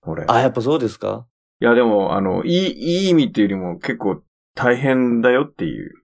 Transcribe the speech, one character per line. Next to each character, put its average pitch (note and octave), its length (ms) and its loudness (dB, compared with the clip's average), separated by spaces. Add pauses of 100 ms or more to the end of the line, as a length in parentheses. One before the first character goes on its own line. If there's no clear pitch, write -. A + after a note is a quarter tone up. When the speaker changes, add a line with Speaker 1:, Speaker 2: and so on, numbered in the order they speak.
Speaker 1:
俺。 D#2+ 220 -8
Speaker 2:
あ、 A#2 140 4
や C3 80 2
っ - 20 -4
ぱ A#2+ 100 -4
そ C3+ 140 0
う D#3 40 0
で A#2 100 -2
す - 100 -14
か？ G#2 260 -6 (360)
Speaker 1:
い A#2+ 40 0
や、 A#2+ 80 6
で A#2+ 100 4
も、 G#2 300 2
あ G2 80 0
の、 F#2 220 -2
い - 60 -4
い、 F3 560 -2
い - 20 -
い - 40 2
意 - 20 4
味 D#3 140 6
っ - 40 -6
て - 100 0
い G#2 40 6
う G2 40 0
よ G2 60 -2
り F#2+ 60 -6
も F2 180 -8
結 - 180 -6
構 G2 240 -4 (340)
大 A#2+ 200 2
変 B2+ 460 0
だ B2 100 4
よ C3+ 180 2
っ - 40 -20
て - 100 -8
い - 240 -8
う。 - 60 -18 (100)